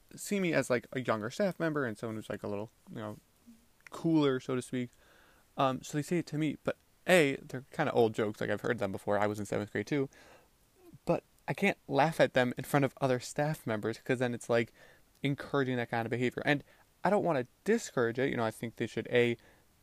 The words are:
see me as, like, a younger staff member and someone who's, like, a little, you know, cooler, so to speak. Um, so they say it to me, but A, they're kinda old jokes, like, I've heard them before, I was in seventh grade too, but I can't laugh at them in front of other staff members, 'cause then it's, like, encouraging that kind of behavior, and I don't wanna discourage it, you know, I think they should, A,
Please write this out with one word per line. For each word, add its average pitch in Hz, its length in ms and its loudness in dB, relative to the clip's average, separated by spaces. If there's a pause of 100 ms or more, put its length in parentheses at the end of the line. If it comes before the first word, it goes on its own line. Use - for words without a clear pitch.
(140)
see - 240 -4
me 175 140 0
as, 135 180 0
like, 123 220 0
a 135 80 -4
younger 113 300 -2
staff 196 280 -2
member 151 260 -2
and 110 140 -4
someone 113 160 -6
who's, 107 160 -8
like, 104 140 -8
a - 20 -6
little, 104 240 -6 (240)
you 120 60 -10
know, 107 180 -10 (720)
cooler, 147 480 2
so 131 160 -4
to 127 80 -2
speak. 123 280 -6 (640)
Um, 135 260 2
so - 160 -6
they 147 40 0
say 175 160 -2
it 156 80 -4
to 147 120 -6
me, 156 240 -2
but - 140 -2 (320)
A, 143 360 4
they're 135 280 -10
kinda 143 180 0
old 117 240 4
jokes, 104 260 -2
like, 113 80 -2
I've 104 120 -2
heard 123 180 -2
them 101 140 -2
before, 101 260 0
I 104 80 2
was 104 140 -2
in 104 40 -6
seventh 104 280 -4
grade 104 160 -4
too, 143 200 0 (960)
but - 180 0 (240)
I 147 60 -4
can't - 240 0 (100)
laugh 147 320 2
at 135 140 4
them 123 220 4
in - 60 -6
front 139 220 2
of - 160 0
other 127 180 2
staff - 480 -4
members, 110 320 -2
'cause 127 220 -2
then 123 120 0
it's, - 160 -8
like, 117 240 2 (520)
encouraging 139 540 0
that 117 120 -4
kind 117 160 -2
of 113 40 -8
behavior, 120 360 0
and 143 160 2 (400)
I 180 80 2
don't 202 140 2
wanna 143 240 0 (160)
discourage 123 560 0
it, 135 100 0
you 123 60 -4
know, 117 80 0
I 110 80 0
think - 240 -10
they 120 100 -2
should, - 240 -6
A, 120 260 4 (460)